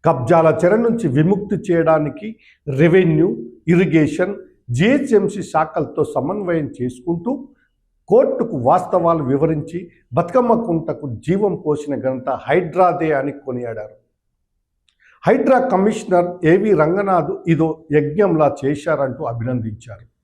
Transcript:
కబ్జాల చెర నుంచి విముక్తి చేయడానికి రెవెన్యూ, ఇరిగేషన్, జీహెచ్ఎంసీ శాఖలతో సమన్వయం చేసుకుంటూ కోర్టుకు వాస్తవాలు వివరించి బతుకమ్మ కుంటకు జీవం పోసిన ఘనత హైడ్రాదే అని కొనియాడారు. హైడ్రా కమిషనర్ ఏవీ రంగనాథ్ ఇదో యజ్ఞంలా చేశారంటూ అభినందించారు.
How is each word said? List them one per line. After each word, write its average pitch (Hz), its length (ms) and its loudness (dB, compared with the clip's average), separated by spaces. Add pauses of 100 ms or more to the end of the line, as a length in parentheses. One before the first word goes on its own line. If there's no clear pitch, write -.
కబ్జాల 160 600 2
చెర 190 120 4
నుంచి 226 320 0
విముక్తి 175 640 0
చేయడానికి 165 640 0 (320)
రెవెన్యూ, 160 680 4 (320)
ఇరిగేషన్, 170 680 2 (360)
జీహెచ్ఎంసీ 196 720 2
శాఖలతో 156 600 -2
సమన్వయం 165 680 -4 (120)
చేసుకుంటూ 170 680 -6 (600)
కోర్టుకు 226 480 2
వాస్తవాలు 165 680 0
వివరించి 151 680 -2 (220)
బతుకమ్మ 226 500 0
కుంటకు 156 520 -6
జీవం 190 520 -2
పోసిన 139 340 -4
ఘనత 131 300 -4
హైడ్రాదే 165 840 0
అని 139 200 -2
కొనియాడారు. 120 640 -10 (1300)
హైడ్రా 254 320 4
కమిషనర్ 180 880 0
ఏవీ 196 260 4
రంగనాథ్ 180 760 0
ఇదో 160 440 0
యజ్ఞంలా 151 720 2
చేశారంటూ 143 600 -2
అభినందించారు. 117 1000 -8